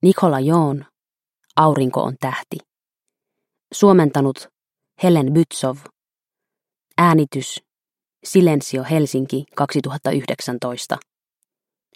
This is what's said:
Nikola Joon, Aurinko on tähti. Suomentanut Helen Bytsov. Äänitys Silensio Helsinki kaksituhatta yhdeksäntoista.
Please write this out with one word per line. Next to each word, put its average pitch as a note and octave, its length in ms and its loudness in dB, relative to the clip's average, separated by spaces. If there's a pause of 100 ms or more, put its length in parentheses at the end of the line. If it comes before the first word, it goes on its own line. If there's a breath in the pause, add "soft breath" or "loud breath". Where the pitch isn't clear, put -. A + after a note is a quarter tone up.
Nikola F3 380 2
Joon, D3 440 0 (720)
Aurinko C3+ 460 2
on C3 180 -6
tähti. - 360 -8 (1160)
Suomentanut D3 760 2 (540)
Helen D#3 300 2
Bytsov. D3 440 -2 (1200)
Äänitys D#3+ 680 0 (600)
Silensio D3+ 680 2
Helsinki C#3 540 -2 (120)
kaksituhatta C#3+ 540 -4
yhdeksäntoista. B2+ 880 -6 (1000)